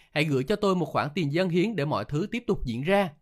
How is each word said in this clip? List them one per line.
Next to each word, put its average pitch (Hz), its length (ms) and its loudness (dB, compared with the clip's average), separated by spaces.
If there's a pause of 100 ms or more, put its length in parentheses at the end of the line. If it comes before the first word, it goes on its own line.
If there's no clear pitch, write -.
(120)
hãy 151 120 2
gửi 139 200 0
cho 208 120 0
tôi 202 200 2
một 170 100 0
khoản 117 300 -2
tiền 147 180 0
dâng 180 160 2
hiến 185 260 2
để 160 100 -2
mọi 110 200 -2
thứ 165 260 -2
tiếp 240 160 -6
tục - 180 0
diễn 120 180 -4
ra." 190 260 2 (120)